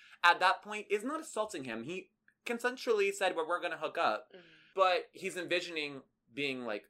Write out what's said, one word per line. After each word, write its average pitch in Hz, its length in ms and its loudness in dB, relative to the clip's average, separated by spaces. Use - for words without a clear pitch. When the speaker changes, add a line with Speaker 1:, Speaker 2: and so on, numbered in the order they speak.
Speaker 1:
at 175 160 6
that 185 200 6
point 208 300 -10
is 208 140 0
not 302 160 -4
assaulting 202 420 -4
him. 117 220 -6
He 185 260 -8
consensually 233 720 0
said, 180 220 0
"Well, 160 100 0
we're 175 160 0
gonna 170 140 -4
hook 151 200 -6
up." 123 360 0
Speaker 2:
Mm-hmm. 180 100 -20
Speaker 1:
But 185 380 4
he's 180 260 -8
envisioning 160 640 -2
being, 131 320 -4
like, 107 240 -4